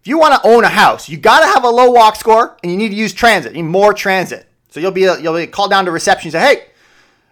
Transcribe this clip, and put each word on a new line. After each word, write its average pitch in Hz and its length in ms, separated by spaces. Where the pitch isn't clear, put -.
If - 80
you 285 80
wanna 311 260
own 226 220
a 175 40
house, 151 380
you 156 100
gotta 254 280
have 381 180
a 247 60
low 247 200
walk 220 280
score 226 460
and 175 80
you 180 60
need 220 120
to 196 60
use 214 180
transit. 185 420
You 165 80
need 156 60
more 196 240
transit. 185 520
So 147 100
you'll 185 100
be, 185 120
you'll 165 340
be 170 100
called 196 240
down 196 140
to 180 60
reception 170 360
and 151 60
say, 165 80
"Hey, 262 240